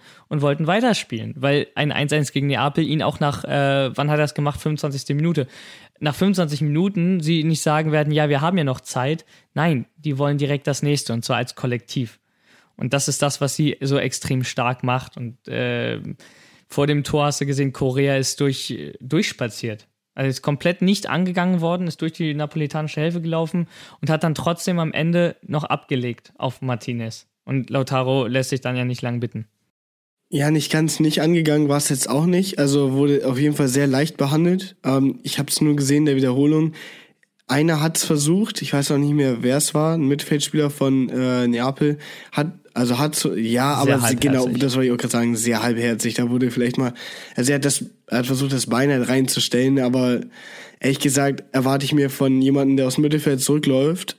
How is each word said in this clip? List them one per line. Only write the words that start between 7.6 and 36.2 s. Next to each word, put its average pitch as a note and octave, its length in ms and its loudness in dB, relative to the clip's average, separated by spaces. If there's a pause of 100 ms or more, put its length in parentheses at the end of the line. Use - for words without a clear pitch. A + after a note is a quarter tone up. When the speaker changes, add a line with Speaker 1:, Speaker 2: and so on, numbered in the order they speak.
Speaker 1:
sagen D#3 300 2
werden, D3+ 220 2
„Ja, D3+ 160 2
wir C#3+ 100 2
haben F3 180 0
ja D#3+ 60 2
noch C3 160 -2
Zeit.“ C#3 460 -4 (280)
Nein, D3 340 0 (100)
die D3 200 -4
wollen C#3+ 200 0
direkt C#3+ 300 -2
das C#3+ 160 -2
nächste D3 280 0
und A#2 140 -4
zwar B2+ 100 0
als A#2+ 200 -4
Kollektiv. A#2+ 680 -6 (560)
Und B2+ 160 -4
das C#3 160 0
ist - 120 -2
das, C#3+ 200 0
was C#3 160 -2
sie D3 240 0
so C#3 160 0
extrem C3 480 -2
stark B2+ 380 -2
macht B2+ 340 -2
und, A#2+ 320 -12
äh, A#2+ 500 -4 (680)
vor C#3+ 180 0
dem D3 160 2
Tor D3 220 0
hast C#3+ 160 -2
du C#3+ 40 -2
gesehen, C#3 280 0
Correa C#3 420 2
ist C3+ 240 -2
durch, C3 600 -4
durchspaziert. B2+ 880 -4 (280)
Also C3+ 140 0
ist B2+ 140 -6
komplett E3+ 400 0
nicht G3 260 2
angegangen F3+ 500 0
worden, F3 280 -2
ist - 140 -6
durch E3 120 -2
die D#3 220 -2
napolitanische D3+ 680 -4
Hälfte E3+ 200 -2
gelaufen E3 460 -2 (320)
und D#3 120 -2
hat D#3 120 0
dann D#3+ 120 2
trotzdem F3 420 -2
am D#3+ 140 0
Ende E3+ 500 2
noch D3 220 -4
abgelegt - 760 -4
auf - 240 -4
Martinez. A#2+ 680 -6 (180)
Und B2+ 260 -2
Lautaro C3 560 0
lässt B2+ 240 0
sich C3 100 -2
dann B2 140 -4
ja B2 100 -2
nicht B2 160 -4
lang A#2+ 180 -4
bitten. A2+ 280 -6 (840)
Speaker 2:
Ja, C#3+ 220 2
nicht D3 200 0
ganz D#3 280 0
nicht D3+ 220 2
angegangen D3+ 460 4
war's C#3+ 220 0
jetzt C3+ 200 -2
auch D3+ 180 2
nicht. F#3 320 0
Also C#3 340 2
wurde C#3+ 340 2
auf B2+ 120 0
jeden D3 160 2
Fall C#3+ 120 2
sehr C#3 200 2
leicht C#3 300 0
behandelt. E3+ 680 0
Ähm, C3+ 400 2
ich D3 160 -6
hab's C#3+ 220 -2
nur D3+ 140 2
gesehen C#3+ 280 2
in - 20 4
der C#3 100 2
Wiederholung. D3 580 2 (760)